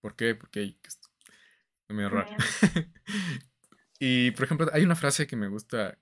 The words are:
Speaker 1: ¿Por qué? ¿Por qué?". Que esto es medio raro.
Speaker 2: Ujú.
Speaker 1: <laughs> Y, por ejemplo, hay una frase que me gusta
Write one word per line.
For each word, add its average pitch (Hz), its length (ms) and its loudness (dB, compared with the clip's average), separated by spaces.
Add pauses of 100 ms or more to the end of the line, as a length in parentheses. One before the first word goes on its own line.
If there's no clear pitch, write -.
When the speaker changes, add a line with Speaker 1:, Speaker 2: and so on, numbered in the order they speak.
Speaker 1:
¿Por 104 160 -10
qué? 117 180 0
¿Por - 160 -16
qué?". 104 320 -6
Que - 60 -20
esto - 200 -18 (800)
es - 80 -8
medio 101 140 -2
raro. - 200 0
Speaker 2:
Ujú. 214 80 -8
Speaker 1:
<laughs> - 560 0 (1040)
Y, 127 320 4
por 131 120 0
ejemplo, 160 280 0
hay 151 100 6
una 170 140 6
frase 143 300 0
que - 100 -8
me 104 120 -4
gusta 107 540 -6